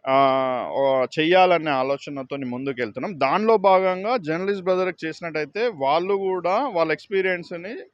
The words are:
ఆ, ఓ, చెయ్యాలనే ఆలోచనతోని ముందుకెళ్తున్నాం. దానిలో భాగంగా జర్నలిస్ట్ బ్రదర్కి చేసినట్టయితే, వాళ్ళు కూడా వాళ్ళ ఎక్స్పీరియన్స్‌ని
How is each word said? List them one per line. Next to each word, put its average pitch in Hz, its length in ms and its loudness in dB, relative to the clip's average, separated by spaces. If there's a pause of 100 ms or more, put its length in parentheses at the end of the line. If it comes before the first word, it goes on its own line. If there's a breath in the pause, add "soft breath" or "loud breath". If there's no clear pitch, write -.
ఆ, 135 80 2 (560)
ఓ, 135 340 2 (140)
చెయ్యాలనే 170 520 4
ఆలోచనతోని 139 760 -4
ముందుకెళ్తున్నాం. 127 720 -6
దానిలో 190 380 2
భాగంగా 190 600 2
జర్నలిస్ట్ 185 460 -4
బ్రదర్కి 185 440 -2
చేసినట్టయితే, 160 680 -4
వాళ్ళు 156 380 0
కూడా 190 540 -2
వాళ్ళ 165 240 0
ఎక్స్పీరియన్స్‌ని 180 840 -4 (180)